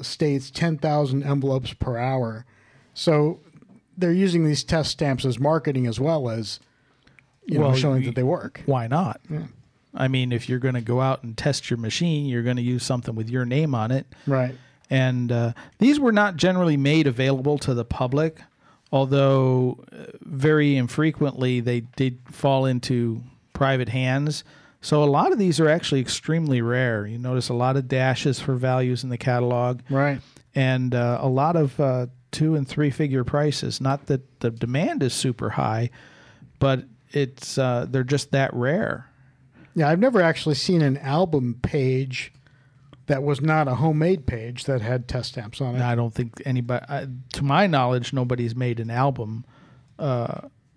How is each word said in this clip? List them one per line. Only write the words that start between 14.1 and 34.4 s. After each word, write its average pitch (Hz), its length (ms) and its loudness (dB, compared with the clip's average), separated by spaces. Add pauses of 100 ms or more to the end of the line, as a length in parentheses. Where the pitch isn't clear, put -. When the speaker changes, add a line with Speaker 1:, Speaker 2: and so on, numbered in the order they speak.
Speaker 1:
Right. 131 300 0 (340)
Speaker 2:
And, 127 400 2
uh, 120 220 0 (260)
these 285 220 6
were 254 100 4
not 208 260 4
generally 180 400 4
made 147 300 4
available 135 520 0
to 135 160 -2
the 117 100 -2
public, 143 560 -2 (500)
although, 135 1000 2
uh, - 140 -16 (160)
very 147 540 2
infrequently 131 840 0
they 120 200 0 (140)
did 127 240 -2 (100)
fall 135 380 0
into 120 560 -2 (300)
private 131 380 0
hands. 131 520 -2 (380)
So 151 220 2
a 147 40 4
lot 151 260 4
of 302 60 2
these 175 220 2
are 156 80 6
actually 151 320 2
extremely 139 600 0
rare. 117 460 0
You 113 120 -8
notice 127 300 -2
a 127 60 -2
lot 127 220 0
of 135 100 -2
dashes 131 540 0
for 135 160 -2
values 127 480 0
in 127 60 -8
the 120 80 -4
catalog. 123 720 0
Speaker 1:
Right. 139 320 0 (360)
Speaker 2:
And, 131 360 2
uh, 120 280 2
a 139 80 0
lot 139 260 2
of, 151 240 0
uh, 127 280 0 (260)
two 156 240 2
and 139 100 -2
three 147 240 0
figure 135 320 0
prices. 147 580 -2
Not 139 260 -2
that - 340 -4